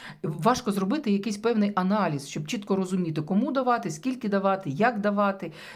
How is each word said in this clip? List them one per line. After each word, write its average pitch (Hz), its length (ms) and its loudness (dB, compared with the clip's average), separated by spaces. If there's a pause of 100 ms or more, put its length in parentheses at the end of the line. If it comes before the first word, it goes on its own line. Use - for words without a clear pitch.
(220)
важко 196 500 0
зробити 202 380 0
якийсь 202 280 0
певний 214 360 2
аналіз, 185 540 2
щоб 151 180 -6
чітко 202 300 -2
розуміти, 180 460 0
кому 208 300 0
давати, 240 380 2
скільки 247 380 -4
давати, 196 420 2
як 208 300 2
давати, 196 520 0 (240)